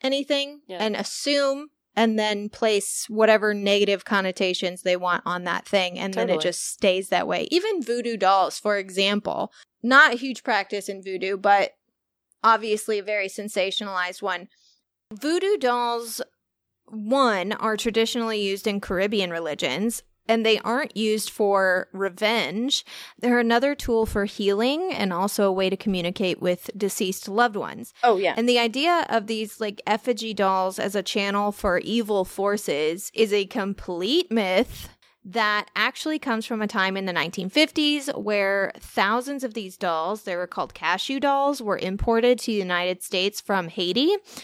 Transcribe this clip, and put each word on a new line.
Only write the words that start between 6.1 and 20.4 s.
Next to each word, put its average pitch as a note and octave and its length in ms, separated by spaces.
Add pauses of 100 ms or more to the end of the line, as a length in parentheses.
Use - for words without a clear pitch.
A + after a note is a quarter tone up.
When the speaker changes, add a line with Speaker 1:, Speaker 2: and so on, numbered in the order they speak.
Speaker 1:
then F#3 160
it F#3 40
Speaker 2:
Totally. D#3 100
Speaker 1:
just E3+ 220
stays F#3+ 440
that F3+ 180
way. F3 240
Even F#4+ 300
voodoo A#3 340
dolls, F#3+ 420
for G#3 200
example, G3 760 (320)
not C4+ 300
a B3 40
huge B3+ 260
practice G3+ 440
in G3 160
voodoo, F#3+ 320
but G3+ 360 (720)
obviously G#3+ 560
a G3 40
very G3+ 240
sensationalized F#3+ 920
one. F#3 260 (680)
Voodoo F4+ 440
dolls, A#3+ 640 (640)
one, G#3+ 680
are G#3+ 220
traditionally A3+ 680
used G3 260
in G3+ 120
Caribbean G3 520
religions, E3 720 (240)
and A3+ 180